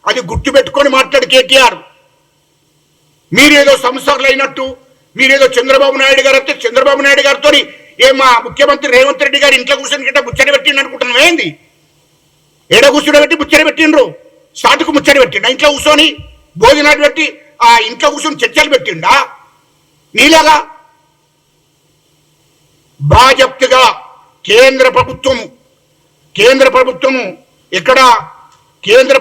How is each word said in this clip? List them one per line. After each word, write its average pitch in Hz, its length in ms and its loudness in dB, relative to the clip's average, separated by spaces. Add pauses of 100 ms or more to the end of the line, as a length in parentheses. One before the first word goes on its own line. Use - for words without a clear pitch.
అది 214 120 -4 (100)
గుర్తుపెట్టుకొని - 680 0
మాట్లాడు 262 380 0
కేటీఆర్. 254 440 2 (1600)
మీరేదో 285 380 4 (100)
సంసారాలు 262 460 -4
అయినట్టు, 269 340 -4 (540)
మీరేదో 269 280 2 (100)
చంద్రబాబు 269 440 0
నాయుడు 269 260 0
గారు 269 140 2
వస్తే 277 140 -6 (100)
చంద్రబాబు 269 400 0
నాయుడు 277 220 2
గారితో 277 240 0 (560)
ఏ - 20 4 (120)
మా 247 80 2 (180)
ముఖ్యమంత్రి 285 500 -2
రేవంత్ 262 300 0
రెడ్డి 277 180 -2
గారు 277 140 2
ఇంట్లో 262 200 -4
కూర్చొని 269 300 -10
గిట్ట 277 180 -2
ముచ్చట 262 300 -2
పెట్టిండు 277 260 -4
అనుకుంటున్నావు 254 460 -4
ఏంది? 285 200 -2 (1300)
ఎడ 240 80 4 (100)
కూర్చోబెట్టి 294 460 0
ముచ్చట 294 280 0
పెట్టిండ్రు? 302 360 2 (520)
సాటుకు 302 400 -2
ముచ్చట 285 260 0
పెట్టిండా? 202 320 -4
ఇంట్లో 294 200 0
కూర్చొని 302 320 2 (560)
భోజనాలు 294 440 2
పెట్టి 294 200 -4 (420)
ఆ 233 40 6 (160)
ఇంట్లో 240 240 -4
కూర్చొని 294 320 -8
చర్చలు 294 300 -2
పెట్టిండా? 185 400 -2 (1000)
నీలాగా 302 400 4 (2500)
బాజప్తుగా 508 840 2 (640)
కేంద్ర 262 380 2 (100)
ప్రభుత్వము, 247 480 -4 (960)
కేంద్ర 262 360 4
ప్రభుత్వము 254 480 -2 (560)
ఎక్కడ? 254 220 0 (840)
కేంద్ర 254 360 4